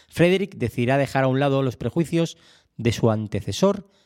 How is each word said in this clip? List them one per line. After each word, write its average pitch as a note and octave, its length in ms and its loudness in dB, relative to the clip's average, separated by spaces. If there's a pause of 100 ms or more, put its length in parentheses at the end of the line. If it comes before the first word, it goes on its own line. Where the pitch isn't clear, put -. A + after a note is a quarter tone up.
Frederick F#3 480 2
decidirá A#2+ 420 0
dejar C3+ 260 0
a C3 40 2
un C3 120 2
lado C#3 220 2
los B2+ 160 -2
prejuicios E3 580 -2 (420)
de A#2 140 0
su A#2 200 2
antecesor A2 760 -2 (180)